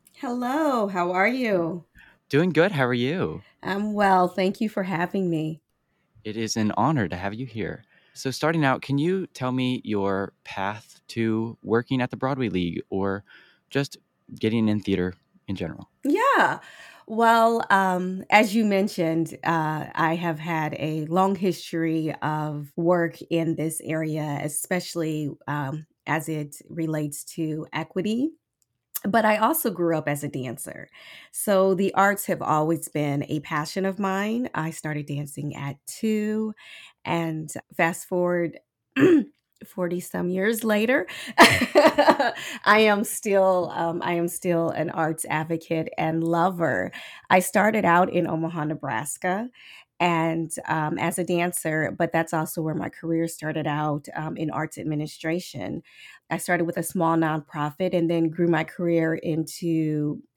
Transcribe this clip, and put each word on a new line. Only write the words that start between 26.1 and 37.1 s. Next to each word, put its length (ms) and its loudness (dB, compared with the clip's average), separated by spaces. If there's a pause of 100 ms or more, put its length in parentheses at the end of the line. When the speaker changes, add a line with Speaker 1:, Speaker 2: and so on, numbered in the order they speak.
Speaker 1:
it 280 -6 (120)
relates 560 -4 (120)
to 360 -4
equity. 600 -2 (720)
But 200 2
I 140 4
also 320 0
grew 260 2
up 100 -2
as 160 -2
a 60 -4
dancer. 600 -8 (420)
So 420 4
the 200 2
arts 320 4
have 160 -2
always 460 0
been 420 0
a 100 -2
passion 460 -2
of 120 -4
mine. 560 -2
I 160 -2
started 360 -6
dancing 500 -6
at 300 -8
two, 640 -2 (540)
and 440 -4 (240)